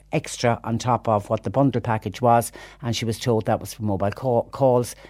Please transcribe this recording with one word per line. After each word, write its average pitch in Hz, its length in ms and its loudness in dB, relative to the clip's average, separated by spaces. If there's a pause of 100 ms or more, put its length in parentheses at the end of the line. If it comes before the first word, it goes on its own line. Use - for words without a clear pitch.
(100)
extra - 540 0
on 110 140 -2
top 117 280 0
of 104 240 0
what 110 140 -2
the 107 60 -4
bundle 127 300 2
package 110 400 -4
was. 117 300 4 (320)
And 117 140 -2
she - 80 -4
was 113 160 -2
told 110 260 0
that 110 140 0
was - 140 -12
for - 80 -10
mobile 101 280 0
call, 120 340 0
calls 123 520 2 (140)